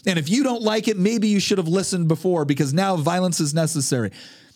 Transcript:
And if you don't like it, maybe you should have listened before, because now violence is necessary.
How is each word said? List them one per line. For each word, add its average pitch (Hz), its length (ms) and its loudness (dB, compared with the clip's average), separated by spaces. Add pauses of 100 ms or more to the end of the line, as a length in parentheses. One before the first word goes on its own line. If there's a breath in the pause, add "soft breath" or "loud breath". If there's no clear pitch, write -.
And 180 140 0
if 147 100 -4
you 247 140 2
don't 247 180 0
like 220 260 0
it, 214 100 0
maybe 214 300 0
you 202 120 2
should 202 180 0
have 175 100 -2
listened 175 400 0
before, 165 380 0
because 139 280 0
now 190 240 2
violence 175 420 0
is 147 140 -2
necessary. 143 580 0 (440 loud breath)